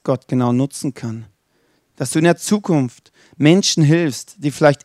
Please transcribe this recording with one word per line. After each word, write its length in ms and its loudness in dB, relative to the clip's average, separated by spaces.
Gott 260 -6
genau 240 -2
nutzen 400 -4
kann. 320 -12
Dass 140 -6
du 80 -2
in 80 2
der 100 4
Zukunft 760 -4
Menschen 440 2
hilfst, 560 0
die 120 -4
vielleicht 340 2